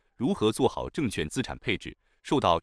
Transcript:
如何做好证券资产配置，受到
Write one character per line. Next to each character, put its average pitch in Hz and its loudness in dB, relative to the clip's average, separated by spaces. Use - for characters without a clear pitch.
如 160 0
何 107 2
做 127 2
好 64 -4
证 135 -2
券 78 -4
资 131 -4
产 64 -6
配 95 -2
置， - -12
受 143 0
到 87 6